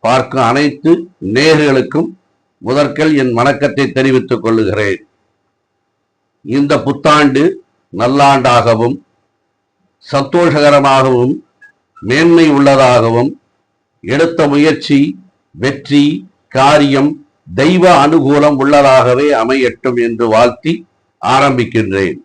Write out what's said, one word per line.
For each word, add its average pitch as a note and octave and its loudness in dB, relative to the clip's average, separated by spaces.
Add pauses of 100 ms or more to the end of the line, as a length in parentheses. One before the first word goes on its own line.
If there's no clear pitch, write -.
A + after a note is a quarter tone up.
பார்க்கும் B2 -2
அனைத்து C#3+ -2 (440)
நேயர்களுக்கும் C#3+ 0 (580)
முதற்கல் D3 -2
என் B2+ -2
வணக்கத்தை C#3 -2 (120)
தெரிவித்துக் C3 0
கொள்ளுகிறேன். G#2 -2 (1600)
இந்த C#3+ 0 (100)
புத்தாண்டு C#3+ 0 (600)
நல்லாண்டாகவும் B2 0 (1160)
சந்தோஷகரமாகவும் C#3 0 (760)
மேன்மை E3 4 (120)
உள்ளதாகவும், B2 2 (800)
எடுத்த E3 0
முயற்சி, D3 0 (600)
வெற்றி, C#3+ 0 (520)
காரியம், C#3 2 (440)
தெய்வ E3+ 2
அனுகூலம் D3 0
உள்ளதாகவே C3+ 2 (140)
அமையட்டும் B2 -2
என்று A#2 -4
வாழ்த்தி B2 0 (480)
ஆரம்பிக்கின்றேன். A#2 -2